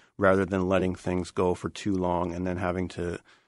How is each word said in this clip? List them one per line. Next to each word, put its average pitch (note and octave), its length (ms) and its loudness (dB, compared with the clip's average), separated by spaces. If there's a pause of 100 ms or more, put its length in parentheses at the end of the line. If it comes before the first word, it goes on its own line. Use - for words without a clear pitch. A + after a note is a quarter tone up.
(180)
rather G2 280 6
than F#2 240 0
letting F#2 260 2
things F2+ 340 -2
go F#2 240 2
for - 160 -6
too - 240 -4
long F2+ 400 0
and F2+ 140 -4
then F2+ 100 -2
having F2+ 300 -2
to, F2 320 -6 (280)